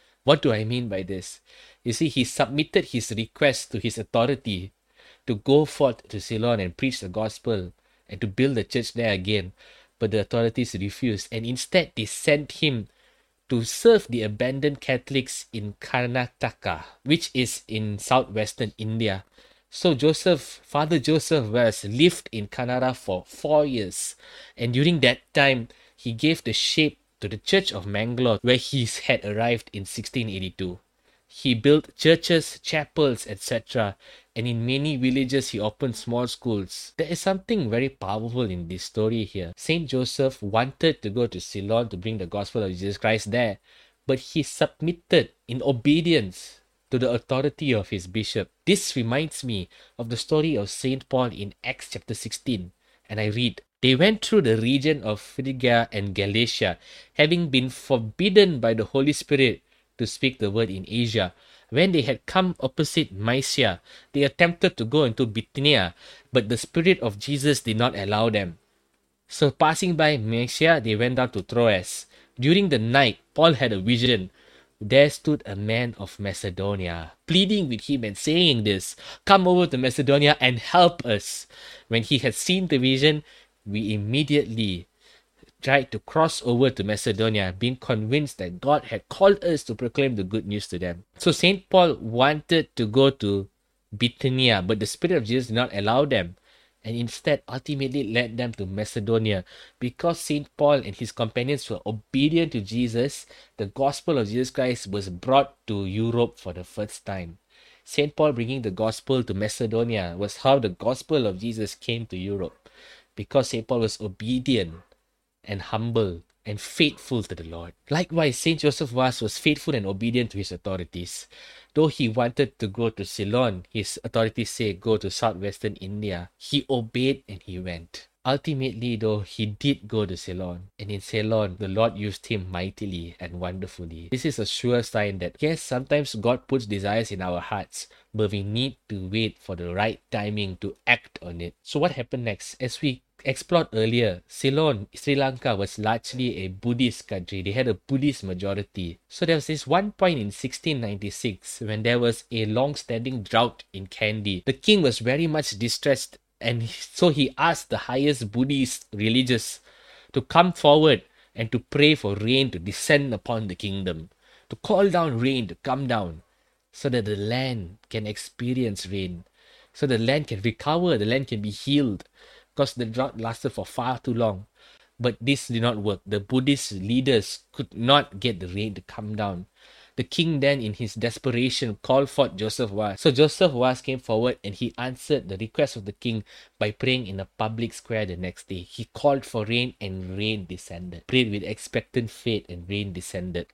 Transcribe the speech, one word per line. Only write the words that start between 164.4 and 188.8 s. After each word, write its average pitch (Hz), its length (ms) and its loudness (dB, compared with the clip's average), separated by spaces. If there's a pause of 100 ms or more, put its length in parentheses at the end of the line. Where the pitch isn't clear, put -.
to - 60 -8
call 202 340 2
down 160 300 0
rain 123 300 0
to 87 80 -14
come 135 320 -4
down, 92 340 -2 (480)
so - 180 -6
that 120 180 0
the 104 100 -4
land 110 640 -4 (120)
can 107 160 -6
experience 120 800 -4
rain, 92 380 -6 (480)
so 143 160 -2
the 120 100 2
land 135 300 0
can 101 140 -6
recover, 151 540 0
the 104 80 0
land 123 220 0
can 107 160 -4
be 107 80 -4
healed, 135 540 0 (500)
'cause 139 200 -2
the 123 100 -4
drought 113 360 -4
lasted 113 300 -4
for 98 140 -8
far 123 340 -4
too 123 160 -2
long. 107 320 -2 (520)
But 117 220 0
this 131 260 0
did 117 160 -2
not 117 160 2
work. 101 260 -2
The 101 140 -2
Buddhist 127 540 0
leaders 117 800 0
could - 200 -10
not 120 460 2
get 98 220 -4
the 90 80 -8
rain 101 260 -6
to 92 60 -12
come 107 340 -10
down. 101 320 -4 (520)
The 127 60 0
king 160 340 0
then, 139 240 2
in 107 120 -4
his 117 200 -8
desperation, 120 880 -2
called 135 260 2
forth 127 280 0
Joseph 107 340 -4
Was. 101 300 -4
So 160 100 6
Joseph 151 400 4
Was 127 320 0
came 131 160 -6
forward 117 460 0
and 101 100 -8
he 117 240 -4
answered 123 500 -4
the 95 80 -8
request 113 380 -2
of 101 120 -10
the 104 60 -10
king 113 300 -4 (340)
by 107 140 -2
praying 127 380 -2
in 98 100 -6
a 95 80 -6 (100)
public 113 360 -2
square 107 340 -4
the 90 100 -6
next 90 300 -8
day. 92 160 -10
He 113 220 -12 (100)